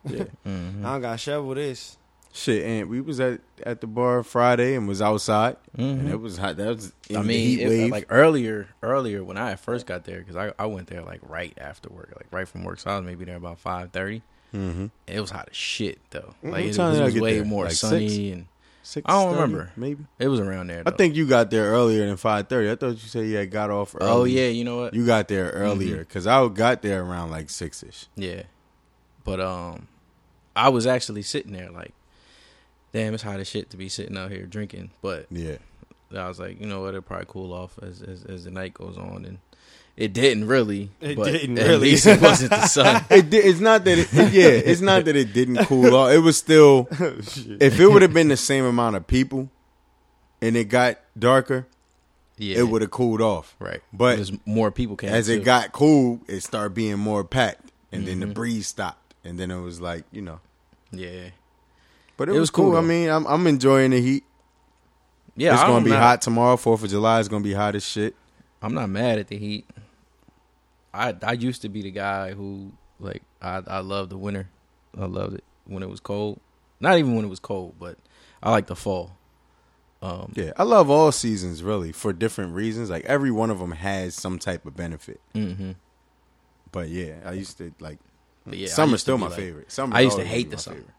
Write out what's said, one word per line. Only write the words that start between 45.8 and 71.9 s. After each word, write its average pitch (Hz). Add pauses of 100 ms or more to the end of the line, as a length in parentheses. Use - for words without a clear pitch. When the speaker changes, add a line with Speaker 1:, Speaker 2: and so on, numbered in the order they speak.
Speaker 1:
off. 131
It 160
was 160
still, 143
Speaker 2:
<laughs> 143
Oh, 151
shit. 110
Speaker 1:
if 131
it 185
would 202
have 175
been 160
the 135
same 135
amount 120
of 85
people 131 (920)
and 113
it 117
got 123 (200)
darker, 127 (720)
Speaker 3:
Yeah. 101
Speaker 1:
it 120
would 110
have 101
cooled 113
off. 101
Speaker 3:
Right. - (120)
Speaker 1:
But 117
Speaker 3:
Because 98 (140)
more 107
people 107
came 101
Speaker 1:
as 110
it 117
Speaker 3:
too. 98
Speaker 1:
got 120
cool, 135
it 98
started 104
being 104
more 104
packed, - (180)
and 101
then 92
the 101
Speaker 3:
Mm-hmm. 104
Speaker 1:
breeze 113
stopped, - (100)
and 87
then 92
it 90
was 87
like, 85
you 107
know. 85 (520)
Speaker 3:
Yeah. 90 (840)
Speaker 1:
But 139
it 190
Speaker 3:
It -
Speaker 1:
was 156
Speaker 3:
was 156
cool, 175
Speaker 1:
cool. 170
I 165
Speaker 3:
though. 165
Speaker 1:
mean, 170
I'm, 156
I'm 170
enjoying 135
the 127
heat. 135 (1120)
Speaker 3:
Yeah, 143
Speaker 1:
It's 123
Speaker 3:
I'm 185
Speaker 1:
gonna 117
be -
Speaker 3:
not 135
Speaker 1:
hot 120
tomorrow. 120
Fourth 113
of 98
July 110
is 104
gonna 104
be 101
hot 104
as 101
shit. 107 (480)
Speaker 3:
I'm 107
not 123
mad 110
at 101
the 104
heat. 104 (1300)
I, 110 (120)
I 113
used 123
to 110
be 101
the 98